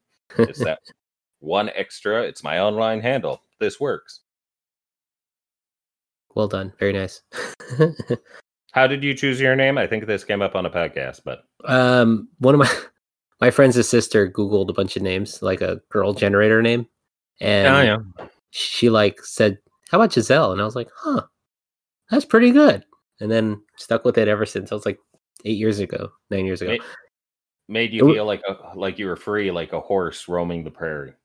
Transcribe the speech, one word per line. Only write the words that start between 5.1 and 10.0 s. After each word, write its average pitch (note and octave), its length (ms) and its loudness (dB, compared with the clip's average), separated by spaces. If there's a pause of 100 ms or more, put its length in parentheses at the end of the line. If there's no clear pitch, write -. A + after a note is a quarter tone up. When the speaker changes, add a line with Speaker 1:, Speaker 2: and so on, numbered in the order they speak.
Speaker 2:
Well G#2+ 140 -2
done. F#2+ 300 -8
Very G2+ 140 0
nice. F#2+ 300 -6 (560)
<laughs> - 920 -4
Speaker 1:
How C3 140 4
did C#3 160 -2
you C#3 120 -2
choose C3+ 260 -2
your C3 160 2
name? C3+ 220 2
I G2 80 0
think G#2+ 200 -4